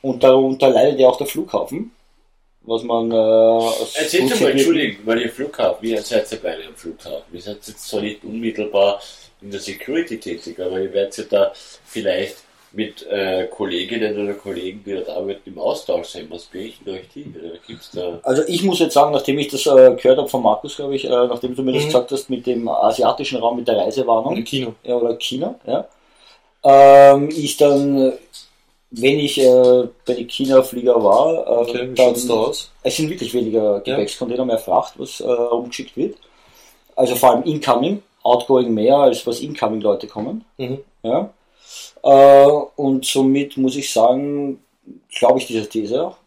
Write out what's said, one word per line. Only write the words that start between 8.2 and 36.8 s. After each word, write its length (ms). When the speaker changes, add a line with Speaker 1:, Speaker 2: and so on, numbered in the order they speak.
Speaker 2:
unmittelbar 760
in 100
der 100
Security 600
tätig, 400
aber 200
ihr 120
werdet 240
ja 140
da 220
vielleicht 500
mit, 320
äh, 420
Kolleginnen 760
oder 120
Kollegen, 500
die 100
dort 160
arbeiten, 400
im 80
Austausch 500
sein. 220
Was 140
berichten 440
euch 260
die? 120
Oder 280
gibt's 260
da 300
Speaker 1:
Also 240
ich 160
muss 160
jetzt 160
sagen, 180
nachdem 260
ich 100
das, 180
äh, 280
gehört 240
hab 120
von 120
Markus, 340
glaub 160
ich, 120
äh, 60
nachdem 440
du 80
mir 100
das 100
Speaker 3:
Mhm. 60
Speaker 1:
gesagt 240
hast, 180
mit 160
dem 220
asiatischen 720
Raum, 160
mit 120
der 80
Reisewarnung. 640
Speaker 3:
In 80
China. 280
Speaker 1:
Ja, 120
oder 220
China, 360
ja. 200
Ähm, 680
ich 280
dann, 560
wenn 280
ich, 200
äh, 500
bei 80
den 140
China-Flieger 760
war, 420
äh, 40
Speaker 3:
Okay, 220
wie 40
Speaker 1:
dann 20
Speaker 3:
schaut's 120
da 80
aus? 360
Speaker 1:
es 120
sind 140
wirklich 240
weniger 400
Speaker 3:
Ja. 60
Speaker 1:
Gepäckscontainer 640
mehr 120
Fracht, 380
was, 240
äh, 80
rumgeschickt 720
wird. 180